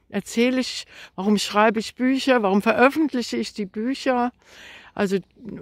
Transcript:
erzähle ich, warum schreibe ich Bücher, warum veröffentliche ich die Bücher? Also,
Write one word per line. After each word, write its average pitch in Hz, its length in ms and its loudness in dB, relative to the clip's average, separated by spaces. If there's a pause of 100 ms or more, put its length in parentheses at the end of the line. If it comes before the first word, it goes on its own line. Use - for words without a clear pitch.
erzähle 240 520 0
ich, - 240 -8 (300)
warum 196 240 2
schreibe 214 420 2
ich - 140 -10
Bücher, 254 480 2
warum 196 180 2
veröffentliche 254 760 2
ich 226 180 -6
die 208 120 -6
Bücher? 247 680 -2 (600)
Also, 196 220 0 (460)